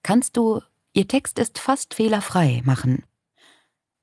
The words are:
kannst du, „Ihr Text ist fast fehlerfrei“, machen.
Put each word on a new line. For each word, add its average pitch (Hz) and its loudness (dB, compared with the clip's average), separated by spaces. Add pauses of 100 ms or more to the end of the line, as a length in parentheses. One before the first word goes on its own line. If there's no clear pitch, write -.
kannst 240 0
du, 226 0 (340)
„Ihr 196 2
Text - -2
ist - -6
fast - -2
fehlerfrei“, 185 2
machen. 127 0 (1000)